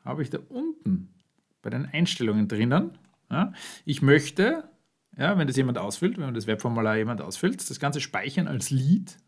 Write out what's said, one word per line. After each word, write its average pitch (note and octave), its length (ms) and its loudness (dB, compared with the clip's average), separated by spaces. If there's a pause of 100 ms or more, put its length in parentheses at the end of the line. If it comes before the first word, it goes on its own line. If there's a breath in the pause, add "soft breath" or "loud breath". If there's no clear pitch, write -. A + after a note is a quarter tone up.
habe C#3+ 180 -4
ich B2 60 -6
da - 100 -6 (100)
unten D#4 600 -4 (520)
bei - 80 -10
den B2+ 160 -4
Einstellungen A#2 640 0
drinnen, A#2+ 500 2 (340)
ja, D#3 220 0 (320 loud breath)
ich D3 160 -2
möchte, F#3 640 4 (520)
ja, F#3 200 0
wenn D3+ 100 2
das B2+ 80 0
jemand B2+ 220 2
ausfüllt, G#2 400 -2
wenn C3+ 160 -6
das A2 140 -6
Webformular A2 500 0
jemand A2 240 -2
ausfüllt, - 460 -2
das C3+ 120 -10
Ganze C#3+ 220 -2
speichern C#3 460 -2
als B2+ 220 -4
Lead, C#3 480 2 (100)